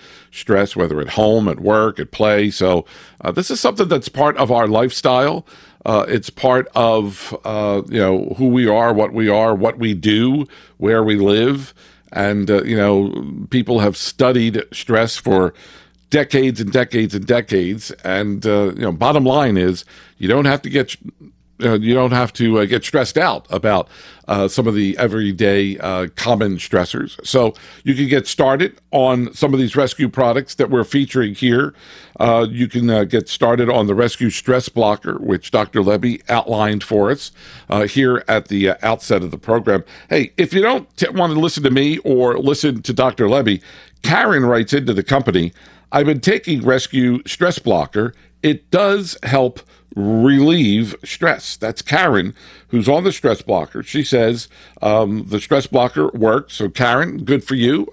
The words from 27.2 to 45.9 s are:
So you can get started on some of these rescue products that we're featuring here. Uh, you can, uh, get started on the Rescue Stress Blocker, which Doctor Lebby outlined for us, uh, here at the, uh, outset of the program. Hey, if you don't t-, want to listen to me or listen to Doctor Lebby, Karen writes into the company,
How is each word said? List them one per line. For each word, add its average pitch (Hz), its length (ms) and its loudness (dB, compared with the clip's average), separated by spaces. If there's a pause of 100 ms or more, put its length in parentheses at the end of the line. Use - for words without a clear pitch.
So 120 260 2 (300)
you 139 120 0
can 135 140 0
get 131 180 2
started 143 540 0 (100)
on 127 440 0
some 143 180 0
of 135 80 2
these 123 160 0
rescue 135 320 0
products 127 460 0
that 120 160 0
we're 120 140 2
featuring 127 500 -2
here. 127 400 0 (440)
Uh, 117 300 2
you 120 200 -2
can, 120 200 -2
uh, 110 160 2
get 107 240 -2
started 120 400 0
on 120 180 2
the 101 80 0
Rescue 117 360 0
Stress 127 380 -2
Blocker, 107 500 -2
which - 320 -4
Doctor 110 300 0
Lebby 104 500 0
outlined 107 520 0
for 104 280 0
us, 143 220 -6 (360)
uh, 104 140 0
here 123 460 0
at 110 200 0
the, 98 220 2
uh, 90 120 -2
outset 110 400 0
of 87 80 -8
the 78 80 -10
program. 110 460 0 (240)
Hey, - 300 0
if 170 160 0
you 190 80 2
don't 254 340 -2
t-, - 140 -2
want 175 240 -2
to 151 40 0
listen 160 260 -2
to 135 60 2
me 143 280 0
or 123 400 0
listen 139 440 0
to - 100 -6
Doctor 123 340 0
Lebby, 110 340 2 (420)
Karen 180 440 2
writes 117 260 2
into 131 220 0
the 98 80 0
company, 95 500 0 (400)